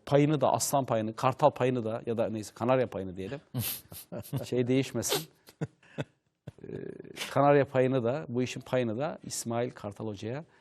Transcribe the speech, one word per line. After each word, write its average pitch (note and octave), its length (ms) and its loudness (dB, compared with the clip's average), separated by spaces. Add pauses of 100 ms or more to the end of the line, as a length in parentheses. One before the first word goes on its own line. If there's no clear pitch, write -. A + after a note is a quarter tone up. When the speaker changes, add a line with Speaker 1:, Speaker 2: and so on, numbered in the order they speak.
Speaker 1:
payını D3 360 4
da, B2 120 4
aslan - 320 2
payını, A2 300 0
kartal C3 340 4
payını B2+ 360 0
da A2+ 200 -4
ya A2+ 120 -2
da G#2+ 120 2
neyse G#2+ 240 -6
Kanarya B2 360 2
payını F#2+ 280 -8
diyelim. A2 240 -8 (520)
Speaker 2:
<laughs> - 520 -8
Speaker 1:
Şey B2 220 0
değişmesin. C3 600 0 (1400)
E, - 40 -14 (640)
Kanarya C#3 340 6
payını B2+ 380 2
da, C#3+ 260 0
bu B2 140 0
işin B2+ 180 -6
payını A#2+ 360 -2
da D#3 260 -6
İsmail A#2+ 480 -4
Kartal A2 360 -10
Hoca'ya A2 360 -8 (180)